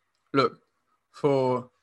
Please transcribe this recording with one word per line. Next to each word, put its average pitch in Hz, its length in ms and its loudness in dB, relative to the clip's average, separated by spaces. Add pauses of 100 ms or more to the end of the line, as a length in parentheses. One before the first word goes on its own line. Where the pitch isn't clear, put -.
(340)
look, 139 260 0 (540)
for, 131 560 0 (140)